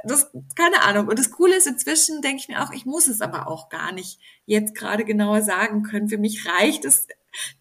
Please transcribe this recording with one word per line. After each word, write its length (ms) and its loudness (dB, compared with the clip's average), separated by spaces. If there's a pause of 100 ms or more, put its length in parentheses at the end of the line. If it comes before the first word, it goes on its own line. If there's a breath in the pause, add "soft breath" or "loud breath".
das, 280 -2 (240)
keine 280 4
Ahnung. 260 2
Und 100 0
das 120 0
Coole 260 4
ist, 100 2
inzwischen 560 -2
denke 180 -2
ich 80 -16
mir 140 -4
auch, 100 -8
ich 120 -12
muss 220 0
es 140 -2
aber 260 -6
auch 220 -10
gar 220 -8
nicht 280 -12 (260 soft breath)
jetzt 300 0
gerade 300 -2
genauer 380 2
sagen 400 0
können. 260 -2
Für 80 -2
mich 300 -2
reicht 380 2
es, 220 2 (540 loud breath)